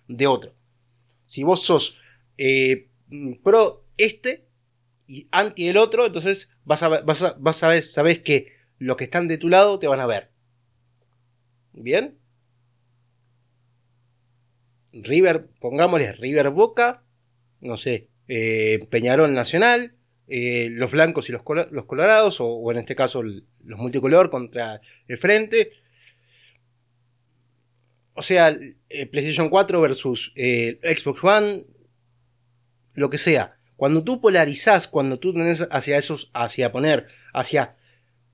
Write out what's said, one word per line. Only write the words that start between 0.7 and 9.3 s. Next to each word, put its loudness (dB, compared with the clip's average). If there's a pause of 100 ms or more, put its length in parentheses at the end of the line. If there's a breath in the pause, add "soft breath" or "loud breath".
Si -10
vos 2
sos, 0 (380 soft breath)
eh, 0 (180)
mm, -12
pro 2 (100)
este -4 (600)
y -20
anti -2
el 2
otro, 2
entonces -4 (160)
vas 0
a, 2
vas -2
a, -2
vas -2
a 4
ver, 4
sabés 0
que -2 (240 soft breath)
los -4
que -10
están -4
de -4